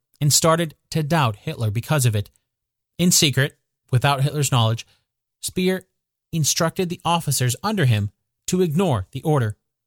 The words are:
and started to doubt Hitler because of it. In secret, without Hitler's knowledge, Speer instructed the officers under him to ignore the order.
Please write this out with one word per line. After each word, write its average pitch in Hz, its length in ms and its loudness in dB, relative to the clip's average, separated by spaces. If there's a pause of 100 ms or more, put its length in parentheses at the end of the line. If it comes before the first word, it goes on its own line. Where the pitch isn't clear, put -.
(200)
and 147 120 2
started 165 420 2 (160)
to 160 140 -2
doubt 139 320 0
Hitler 127 340 -6
because 123 340 0
of 110 120 2
it. 101 140 -4 (680)
In 175 140 4
secret, 143 440 0 (360)
without 135 300 2
Hitler's 143 280 -2
knowledge, 113 340 0 (560)
Speer 185 460 -4 (460)
instructed 165 560 -2
the 180 160 -10
officers 143 580 -2
under 202 220 -2
him 107 260 2 (380)
to 185 120 0
ignore 156 520 0
the 135 100 -10
order. 131 340 0 (300)